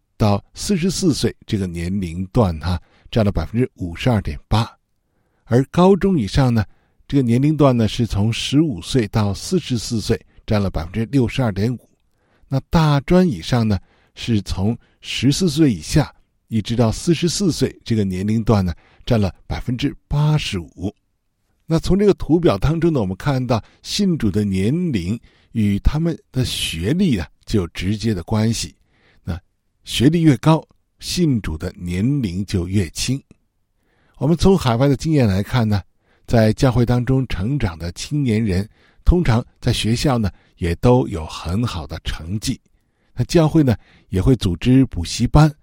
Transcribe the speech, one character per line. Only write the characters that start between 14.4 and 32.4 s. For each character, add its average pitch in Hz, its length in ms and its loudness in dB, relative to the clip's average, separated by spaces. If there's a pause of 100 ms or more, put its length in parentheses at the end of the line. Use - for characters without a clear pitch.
从 98 360 -4 (260)
十 - 280 0
四 180 200 0
岁 147 200 2
以 82 120 -4
下 - 280 0 (380)
一 113 140 -2
直 120 120 -4
到 113 160 4
四 - 220 -2
十 170 160 0
四 175 240 -2
岁 - 320 -4
这 117 100 -2
个 107 100 0
年 95 220 -4
龄 110 160 0
段 101 220 4
呢， 87 80 -2 (320)
占 117 160 2
了 95 140 -2 (120)
百 78 140 -8
分 123 160 -6
之 139 180 -4 (140)
八 147 300 2
十 101 200 -6
五。 87 360 -8 (720)
那 160 120 0
从 175 200 2
这 208 80 4
个 190 80 6
图 170 260 0
表 151 160 2
当 151 240 0
中 170 100 2
呢， 143 100 0
我 101 40 0
们 95 100 -4
看 131 320 -2
到 117 160 0 (200)
信 190 340 -2
主 113 140 0
的 104 140 0
年 98 280 0 (200)
龄 147 260 -2 (340)
与 202 280 0
他 - 200 2
们 165 180 -2 (140)
的 131 100 -4
学 92 520 -4
历 175 240 0
啊， 82 100 -8 (160)
就 107 160 0
有 87 80 -4
直 101 300 -6
接 107 160 -2
的 90 80 -6
关 110 280 0
系。 - 240 -6 (480)
那 87 160 -8 (440)
学 - 260 0
历 165 140 2
越 151 160 6
高， 156 280 2 (340)
信 156 420 0
主 80 160 -6
的 - 180 -8
年 90 260 -4 (200)
龄 95 240 -4